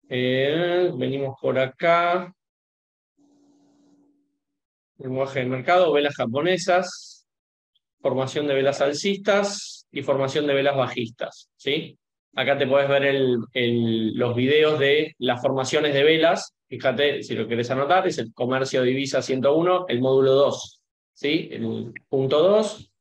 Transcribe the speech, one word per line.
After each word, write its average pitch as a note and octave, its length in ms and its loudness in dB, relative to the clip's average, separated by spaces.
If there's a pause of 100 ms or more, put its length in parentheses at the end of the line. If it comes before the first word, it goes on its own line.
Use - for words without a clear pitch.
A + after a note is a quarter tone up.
(140)
Eh, D3+ 800 0
venimos C3 440 -6
por C3 180 -2
acá. F3 760 0 (2750)
Lenguaje C3+ 420 -4
de B2 60 -2
mercado, D3+ 480 2
velas C#3+ 220 0
japonesas, F3+ 1080 -2 (760)
formación C3 460 -2
de C#3 80 0
velas C3+ 260 2
alcistas G3 1080 -2
y C#3 120 -8
formación C#3 460 -2
de C#3 60 0
velas C#3 220 2
bajistas, - 800 -6
¿sí? - 420 -6 (380)
Acá C3 220 0
te C3+ 100 0
podés C#3 220 2
ver C#3 160 2
el, C3+ 320 2 (160)
el, A#2 600 0
los A#2+ 200 -2
videos D3+ 440 2
de D3 380 2
las B2 240 -2
formaciones C#3 520 0
de C#3 100 2
velas. D#3+ 520 2 (120)
Fíjate, B2+ 560 -2
si A#2 120 -6
lo A2 120 -4
querés A#2 240 -4
anotar, D#3 340 2
es E3 120 -2
el A2+ 160 -8
comercio C3 480 -2
de B2 60 2
divisa C3+ 340 -2
ciento C3+ 340 0
uno, F3+ 320 2
el B2 140 -2
módulo C3+ 320 4
dos, C3+ 480 0 (320)
¿sí? D#3 380 -4
El A2+ 420 -8 (160)
punto C3+ 320 2
dos - 600 2